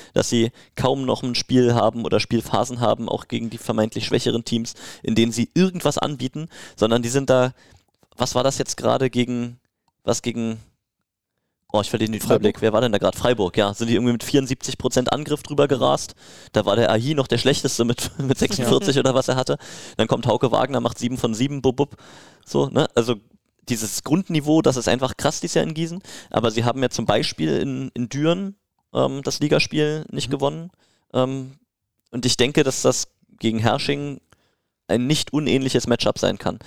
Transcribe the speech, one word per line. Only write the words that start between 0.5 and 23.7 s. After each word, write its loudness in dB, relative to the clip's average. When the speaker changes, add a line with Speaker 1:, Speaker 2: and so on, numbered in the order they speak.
Speaker 1:
kaum 0
noch 0
ein -4
Spiel 4
haben 2
oder 0
Spielphasen -2
haben, 0
auch -6
gegen -6
die -10
vermeintlich -2
schwächeren 2
Teams, -2
in 0
denen 6
sie -2
irgendwas 2
anbieten, -6
sondern 2
die -4
sind 0
da, 4
was -2
war 2
das 0
jetzt -4
gerade 0
gegen, -2
was -2
gegen, -4
oh, 2
ich -4
verliere 0
den -4
Speaker 2:
Freiburg? 2
Speaker 1:
Überblick. 0
Wer 2
war 4
denn 2
da 0
gerade? 0
Freiburg, 0
ja. 2
Sind -4
die 2
irgendwie 2
mit -2
vierundsiebzig -2
Prozent 0
Angriff -4
drüber 2
gerast? 0
Da 2
war 4
der 4
Ahi 2
noch 2
der 2
Schlechteste 0
mit, -2
<laughs> -14
mit 0
sechsundvierzig 2
Speaker 3:
Ja. 4
Speaker 1:
oder 2
was 2
er 2
hatte. 0
Dann 2
kommt 0
Hauke 4
Wagner, 2
macht -2
sieben -2
von 0
sieben, -2
bub, 2
bub. -2
So, 0
ne? 0
Also 2
dieses -4